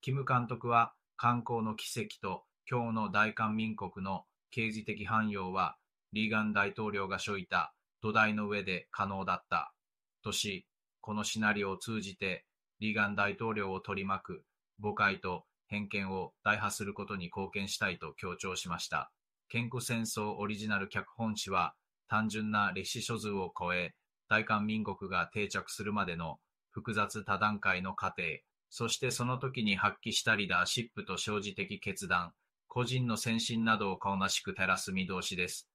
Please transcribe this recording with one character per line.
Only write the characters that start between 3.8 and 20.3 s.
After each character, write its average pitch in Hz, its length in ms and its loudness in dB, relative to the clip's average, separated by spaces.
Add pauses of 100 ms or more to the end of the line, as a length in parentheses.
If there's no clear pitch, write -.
の 95 200 -2 (260)
刑 113 200 0
事 107 140 -6
的 104 200 -6
汎 110 240 2
用 95 240 -2
は、 92 240 0 (380)
李 107 160 2
元 107 220 2
大 101 200 2
統 107 200 -2
領 98 160 0
が 92 100 -2
背 101 200 -2
い 90 80 -6
た 87 280 0 (260)
土 107 120 0
台 107 200 6
の 107 160 -2
上 101 140 0
で 92 280 -4
可 101 160 -2
能 95 180 -4
だ 92 100 2
っ - 160 -6
た 80 240 -2 (480)
と 104 100 -4
し、 98 340 -2 (340)
こ 107 140 -6
の 104 100 -2
シ 110 160 -2
ナ 107 120 6
リ 101 120 2
オ 95 80 0
を 92 40 -4
通 110 240 -4
じ 95 160 -8
て、 92 300 -4 (340)
李 107 140 0
元 104 220 2
大 101 180 2
統 113 200 -2
領 98 180 -2
を 92 80 -4
取 98 220 -4
り 95 40 -4
巻 98 160 -2
く - 220 -10 (340)
誤 104 160 -2
解 98 260 2
と 90 240 -4 (220)
偏 104 220 -4
見 98 240 -2
を 92 200 -4 (100)
打 104 160 4
破 107 120 0
す - 140 -4
る 101 100 -4
こ 98 120 -6
と 104 100 -4
に 87 100 -4
貢 95 240 -4
献 98 180 -2
し - 80 -2
た 101 140 0
い 87 80 -6
と 78 160 -10
強 90 220 -6
調 92 180 -6
し 90 140 -6
ま 85 100 -4
し - 100 -4
た。 78 220 -2 (400)
健 120 180 -2
康 120 160 -4
戦 117 180 0
争 107 340 -2